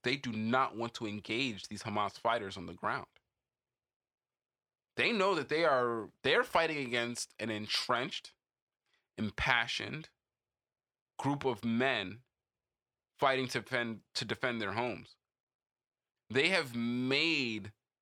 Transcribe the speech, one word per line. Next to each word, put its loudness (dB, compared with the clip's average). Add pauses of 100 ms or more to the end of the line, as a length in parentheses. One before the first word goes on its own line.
they 0
do -6
not 2
want -4
to -6
engage -4
these -10
Hamas -2
fighters 0
on -10
the -10
ground. -4 (1900)
They 2
know 4
that -2
they 2
are, 4 (140)
they're 6
fighting 2
against -2
an -4
entrenched, -2 (840)
impassioned -2 (1080)
group -2
of 0
men 2 (1000)
fighting 2
to -2
defend, -4 (160)
to -2
defend -4
their -2
homes. -4 (1160)
They 4
have 0
made 0 (320)